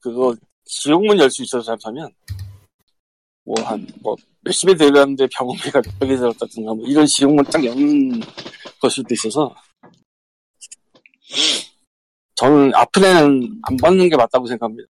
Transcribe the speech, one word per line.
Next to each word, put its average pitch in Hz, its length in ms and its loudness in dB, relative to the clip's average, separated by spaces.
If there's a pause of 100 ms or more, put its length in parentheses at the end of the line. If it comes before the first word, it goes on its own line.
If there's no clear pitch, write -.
그거 123 340 -2 (300)
지옥문 190 540 0
열 135 100 4
수 123 140 -8
있어서 120 200 -6
잘못하면 113 480 -10 (1300)
뭐 - 180 -8
한, 101 220 -10 (160)
뭐 110 140 -6 (260)
몇십에 185 340 0
데려갔는데 139 600 4
병원비가 127 500 -4
몇백에 135 320 -4
들었다든가 113 560 -6
뭐 110 140 -10
이런 147 180 4
지옥문 143 400 2
딱 156 180 -4
여는 135 580 0 (600)
걸 127 100 0
수도 123 220 -6
있어서 120 400 -4 (2750)
저는 139 380 4
앞으로는 143 920 4
안 131 140 -4
받는 180 320 4
게 156 80 2
맞다고 123 300 0
생각합니다. 113 400 -8 (120)